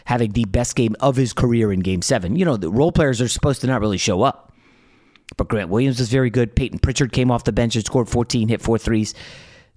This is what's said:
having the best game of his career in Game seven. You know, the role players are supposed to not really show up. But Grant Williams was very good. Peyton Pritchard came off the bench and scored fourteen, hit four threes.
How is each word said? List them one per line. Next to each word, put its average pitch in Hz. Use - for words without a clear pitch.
having 117
the 113
best 120
game 113
of 131
his 131
career 117
in 92
Game 90
seven. 101
You 185
know, 143
the 85
role 143
players 131
are 120
supposed -
to 127
not 127
really 101
show 95
up. -
But 101
Grant 98
Williams 123
was 117
very 127
good. 120
Peyton -
Pritchard 131
came 127
off 120
the 113
bench 117
and 110
scored 123
fourteen, 117
hit 113
four 113
threes. 107